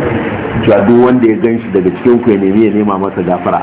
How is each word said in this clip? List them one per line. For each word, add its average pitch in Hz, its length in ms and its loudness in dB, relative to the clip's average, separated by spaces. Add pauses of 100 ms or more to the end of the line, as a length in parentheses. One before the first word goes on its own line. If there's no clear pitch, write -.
(640)
Cewa 104 240 4
duk 120 160 4
wanda 123 240 2
ya 107 80 2
ganshi 117 320 -4
daga 92 220 0 (100)
cikin 120 240 4
ku 120 60 2
ya 101 80 2
nemi 98 260 2
ya 104 80 2
nema 104 240 0
masa 95 240 -4
gafara 90 420 -2